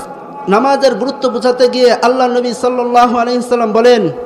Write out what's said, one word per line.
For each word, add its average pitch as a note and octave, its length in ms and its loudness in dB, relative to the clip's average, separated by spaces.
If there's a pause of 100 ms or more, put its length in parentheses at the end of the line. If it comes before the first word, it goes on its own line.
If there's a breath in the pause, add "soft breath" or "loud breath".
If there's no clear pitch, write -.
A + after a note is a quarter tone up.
(480)
নামাজের C4 460 2
গুরুত্ব B3+ 340 -4
বোঝাতে B3 400 0
গিয়ে A#3+ 240 2
আল্লাহ B3 360 0
নবী B3 240 -2
সাল্লাল্লাহু A#3+ 640 0
আলাইহি B3 220 -2
সাল্লাম A#3 320 -2
বলেন A3+ 380 4 (160)